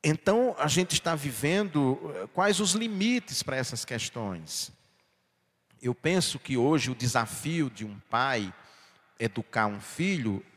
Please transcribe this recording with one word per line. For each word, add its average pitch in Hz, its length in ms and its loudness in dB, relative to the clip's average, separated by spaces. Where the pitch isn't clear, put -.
então 196 540 4
a 147 100 2
gente 180 240 2
está 165 220 0
vivendo, 143 840 0
eh, 95 200 -8
quais 196 260 4
os 185 120 2
limites 220 720 0
para 131 140 -2
essas 123 260 -4
questões? 101 880 -6
Eu 123 140 -2
penso 165 440 2
que 135 180 -2
hoje 131 340 4
o - 40 -4
desafio 123 760 0
de 107 160 -10
um 104 120 -12
pai 117 420 0
educar 113 500 -2
um 101 120 -6
filho 143 640 -2